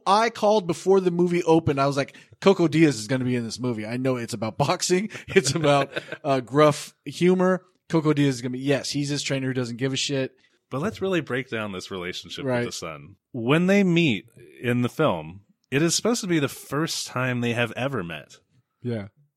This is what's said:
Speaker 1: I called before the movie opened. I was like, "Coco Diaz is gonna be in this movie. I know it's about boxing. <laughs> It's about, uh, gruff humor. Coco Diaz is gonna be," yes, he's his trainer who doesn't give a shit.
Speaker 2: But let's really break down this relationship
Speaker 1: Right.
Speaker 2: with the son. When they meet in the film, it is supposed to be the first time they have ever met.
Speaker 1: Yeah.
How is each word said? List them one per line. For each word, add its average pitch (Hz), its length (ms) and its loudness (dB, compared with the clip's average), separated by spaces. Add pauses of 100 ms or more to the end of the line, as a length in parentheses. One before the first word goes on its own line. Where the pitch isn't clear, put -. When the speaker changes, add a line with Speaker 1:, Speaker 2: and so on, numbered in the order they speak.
Speaker 1:
I 214 220 4
called 214 380 2
before 185 340 2
the 180 100 2
movie 175 340 2
opened. 160 360 4
I 139 60 2
was 139 100 -2
like, 135 180 -4 (280)
"Coco 190 260 6
Diaz 147 300 4
is 107 80 -10
gonna 127 180 -2
be 123 120 0
in 117 80 -4
this 107 140 -10
movie. 113 280 -4
I 117 100 -6
know 127 200 0
it's 117 180 -8
about 98 240 -4
boxing. 180 500 0 (100)
<laughs> - 100 -18
It's 190 260 2
about, 143 360 2 (320)
uh, 143 180 2
gruff 143 540 2 (120)
humor. 180 580 2 (240)
Coco 156 240 2
Diaz 143 220 2
is 113 80 -10
gonna 123 100 -6
be," 127 60 -8
yes, 131 320 -2
he's 143 180 -4
his 143 140 -4
trainer 135 240 -4
who 131 80 -2
doesn't 120 240 -6
give 131 160 -2
a - 20 -4
shit. 131 360 -2 (380)
Speaker 2:
But 131 120 -4
let's 160 180 -6
really 185 220 -2
break 127 260 -6
down 107 240 -6
this 90 180 -10
relationship 90 540 -8
Speaker 1:
Right. 123 220 -2
Speaker 2:
with - 20 -6
the - 40 -10
son. 76 440 -12 (240)
When 147 260 2
they 196 180 4
meet 165 420 2 (340)
in 120 220 0
the 120 60 0
film, 92 520 -2 (300)
it 139 120 0
is 165 120 2
supposed 233 280 0
to 214 40 -8
be 175 120 2
the 139 100 0
first - 580 -6
time 127 340 -4
they 120 120 0
have 117 240 -2
ever 127 260 -4
met. 82 360 -12 (440)
Speaker 1:
Yeah. 113 260 -6 (280)